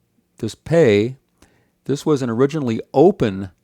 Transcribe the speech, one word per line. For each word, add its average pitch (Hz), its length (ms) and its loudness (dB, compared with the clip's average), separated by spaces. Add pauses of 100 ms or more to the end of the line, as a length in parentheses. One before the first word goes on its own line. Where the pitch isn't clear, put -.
(380)
this 110 160 -10
pei, 131 600 0 (680)
this 139 220 -6
was 147 160 0
an 127 80 -4
originally 127 500 -2 (140)
open 117 560 2 (140)